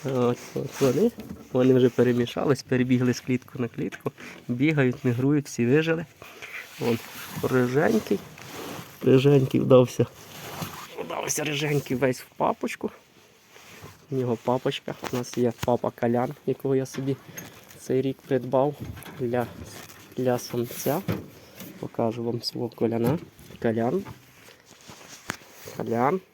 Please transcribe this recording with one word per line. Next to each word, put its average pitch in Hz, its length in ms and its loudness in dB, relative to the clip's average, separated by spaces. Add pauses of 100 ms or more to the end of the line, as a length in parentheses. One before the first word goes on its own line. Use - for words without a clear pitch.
От, 123 340 2 (160)
от 135 260 -6
вони, 139 300 4 (420)
вони 127 220 6
вже 127 140 6
перемішались, 120 720 2
перебігли 127 520 2
з - 60 -6
клітку - 380 -6
на 120 100 -4
клітку, - 440 -8 (360)
бігають, 131 560 2
мігрують, 135 420 2
всі 120 200 0
вижили. 160 400 2 (720)
Вон, 120 180 2 (440)
риженький, 139 760 2 (840)
риженький 131 580 6
вдався. 127 460 6 (1000)
Вдався 160 400 -4
риженький 147 520 0
весь 127 240 2
в - 60 -18 (100)
папочку. - 540 -2 (1200)
У 135 60 -4
нього 123 280 0
папочка. - 500 -2 (180)
У 131 40 -6
нас 123 220 -6
є 120 140 2 (120)
папа 120 260 2
Колян, 120 440 0 (120)
якого 135 300 0
я 131 100 0
собі 135 300 -4 (640)
цей 131 240 0
рік 135 140 -2 (120)
придбав 131 460 2 (440)
для, 120 280 -2 (680)
для 127 220 0
самця. 127 640 -4 (800)
Покажу 117 440 -2
вам 120 180 -4
свого 123 260 -6
Коляна. 117 500 0 (440)
Колян. 120 420 0 (1700)
Колян. 120 440 0 (140)